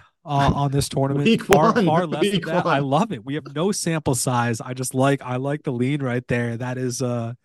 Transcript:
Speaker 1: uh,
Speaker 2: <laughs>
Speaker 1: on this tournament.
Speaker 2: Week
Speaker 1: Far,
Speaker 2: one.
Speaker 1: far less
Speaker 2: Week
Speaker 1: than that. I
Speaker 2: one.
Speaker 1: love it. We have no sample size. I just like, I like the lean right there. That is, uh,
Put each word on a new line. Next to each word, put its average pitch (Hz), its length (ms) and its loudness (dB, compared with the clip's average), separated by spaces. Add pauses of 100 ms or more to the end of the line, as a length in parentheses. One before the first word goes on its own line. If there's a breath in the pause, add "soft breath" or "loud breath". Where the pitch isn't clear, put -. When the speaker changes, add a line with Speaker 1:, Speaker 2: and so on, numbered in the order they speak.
(260 loud breath)
Speaker 1:
uh, 139 260 4
Speaker 2:
<laughs> 139 40 0
Speaker 1:
on 139 160 0
this 139 180 0
tournament. 143 360 0
Speaker 2:
Week 220 180 4
Speaker 1:
Far, 151 300 2
Speaker 2:
one. 220 120 2
Speaker 1:
far 165 220 2
less 147 140 -2
Speaker 2:
Week 196 240 0
Speaker 1:
than 160 100 -4
that. 175 100 0
I 147 140 2
Speaker 2:
one. 139 100 -2
Speaker 1:
love 185 220 2
it. 110 140 -8
We 139 100 -6
have 139 180 -10
no 175 180 0
sample 160 440 -2
size. 120 460 0
I 127 120 -10
just 131 200 -6
like, 135 280 2
I 127 160 -6
like 143 260 -4
the 147 80 -2
lean 131 300 0
right 123 260 -2
there. 120 300 -2
That 123 200 -6
is, 127 240 -4
uh, 120 320 -2 (120)